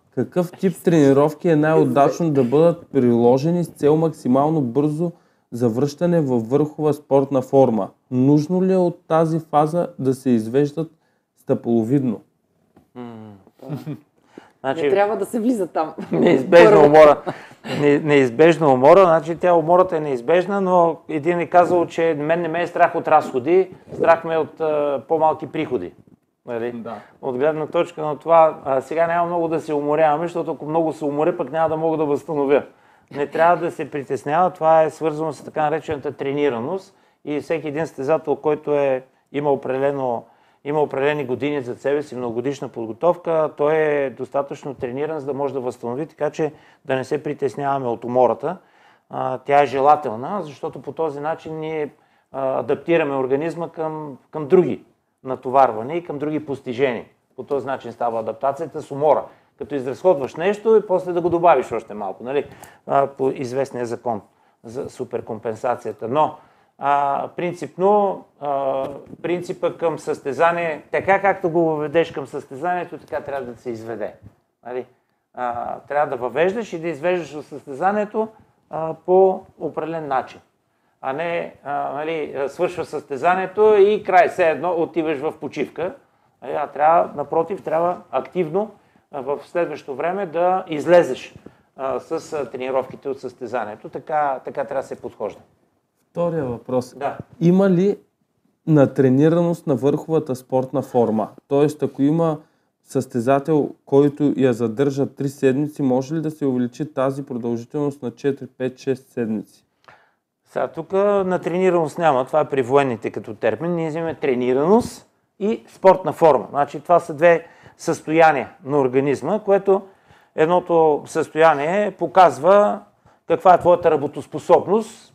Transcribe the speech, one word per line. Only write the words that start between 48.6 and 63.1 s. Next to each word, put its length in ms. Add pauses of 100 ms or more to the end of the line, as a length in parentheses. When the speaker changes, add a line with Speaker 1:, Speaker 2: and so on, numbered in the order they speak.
Speaker 2:
А, 280
тя 240
е 40
желателна, 800
защото 380
по 100
този 280
начин 400
ние, 340 (380)
а, 280
адаптираме 560
организма 540
към, 480 (140)
към 160
други 360 (400)
натоварвания 720
и 60
към 160
други 260
постижения. 600 (300)
По 80
този 220
начин 260
става 280
адаптацията 640
с 100
умора. 320 (340)
Като 180
изразходваш 600
нещо 400
и 120
после 260
да 80
го 80
добавиш 420
още 220
малко, 300
нали? 260 (380)
А, 200
по 220